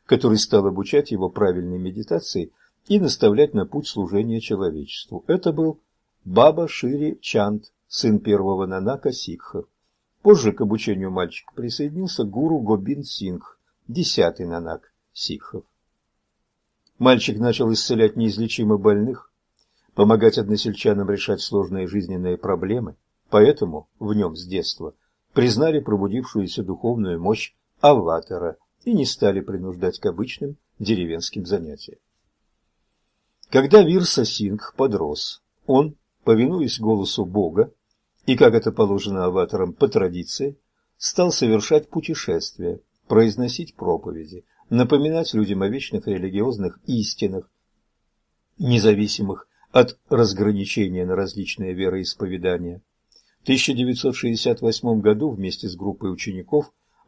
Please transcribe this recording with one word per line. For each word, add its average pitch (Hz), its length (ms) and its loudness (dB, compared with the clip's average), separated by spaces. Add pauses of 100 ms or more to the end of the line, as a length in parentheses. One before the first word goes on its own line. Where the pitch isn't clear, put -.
который 113 320 2
стал 104 280 2
обучать 101 460 -2
его 95 180 -4
правильной 90 500 -2
медитации 135 720 -6 (340)
и 208 100 4
наставлять 165 560 4
на - 120 0
путь 143 240 -8
служения 107 500 -2
человечеству. 87 880 -8
Это 180 240 0
был 160 300 -2 (420)
Баба 151 460 6
Шири 143 500 -4
Чанд, - 540 -2 (160)
сын 107 300 2
первого 98 460 0
нанака 98 460 -4
сикха. - 540 -12 (560)
Позже 202 320 6
к 165 80 -4
обучению 101 500 -2
мальчика 90 440 -6
присоединился 147 680 -6
гуру 135 360 -2
Гобинд 110 460 -2
Сингх, - 540 -10 (300)
десятый 104 560 -2
нанак 82 480 -10 (180)
сикхов. - 540 -12 (1300)
Мальчик 123 380 4
начал 113 360 2
исцелять 110 420 2
неизлечимо 110 640 0
больных, 104 520 2 (640)
помогать 113 440 6
односельчанам 101 720 0
решать 101 300 -2
сложные 92 480 -2
жизненные 90 500 -4
проблемы, 95 600 -4 (320)
поэтому 208 580 4 (100)
в 107 160 -4
нем 92 220 -2
с 87 100 -14
детства 87 480 -8 (380)
признали 131 480 2
пробудившуюся 104 840 -4
духовную 95 540 -4
мощь 95 380 -4 (240)
аватара 85 800 2 (260)
и 240 80 -4
не 156 140 2
стали 98 340 0
принуждать 90 600 -8
к - 60 -6
обычным 120 520 -6 (220)
деревенским 90 640 -4
занятиям. 85 540 -8 (1500)
Когда 147 340 8
Вирса 170 420 2
Сингх 104 500 -6
подрос, 90 640 -2 (240)
он, 143 300 2 (300)
повинуясь 127 520 2
голосу 107 460 -2
Бога 90 480 0 (540)
и, - 100 2
как 120 180 8
это 110 200 2
положено 98 500 0
аватарам 92 480 -2
по - 160 2
традиции, 95 720 -4 (400)
стал 180 340 0
совершать 127 560 2
путешествия, 87 960 -6 (260)
произносить 113 680 2
проповеди, 82 680 -6 (260)
напоминать 147 640 0
людям 101 280 0
о 98 80 0
вечных 117 360 -8
религиозных 98 800 -4
истинах, 104 640 -4 (1080)
независимых 104 920 2 (240)
от - 360 4
разграничения 98 960 0
на 92 120 -2
различные 92 560 -6
вероисповедания. 90 1080 -4 (600)
В - 60 -16
тысяча 131 260 2
девятьсот 123 420 -2
шестьдесят 117 460 -2
восьмом 113 400 0
году 107 280 2
вместе 98 380 -6
с 90 80 -8
группой 95 380 -6
учеников 104 580 -4 (360)